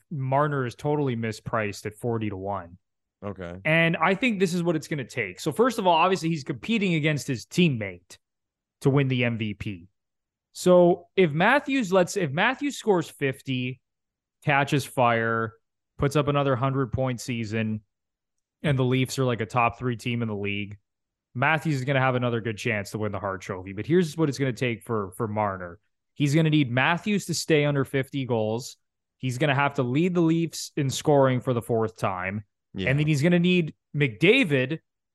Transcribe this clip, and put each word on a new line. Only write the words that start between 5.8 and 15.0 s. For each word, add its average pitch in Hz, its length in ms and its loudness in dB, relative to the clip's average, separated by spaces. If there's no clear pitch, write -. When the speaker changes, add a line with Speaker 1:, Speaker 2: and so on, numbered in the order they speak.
Speaker 1:
all, 175 80 6
obviously, 170 360 2
he's 160 120 -4
competing 185 520 -2
against 151 340 0
his 127 180 -6
teammate 110 720 0
to 143 100 2
win 139 160 4
the 127 180 0
M 117 140 -2
V 107 160 -4
P. 95 320 -10
So 180 520 6
if 180 160 4
Matthews 226 600 2
lets, 185 240 2
if 175 140 -2
Matthews 233 460 -2
scores 190 320 0
fifty, 131 720 -4
catches 143 400 2
fire, 113 720 0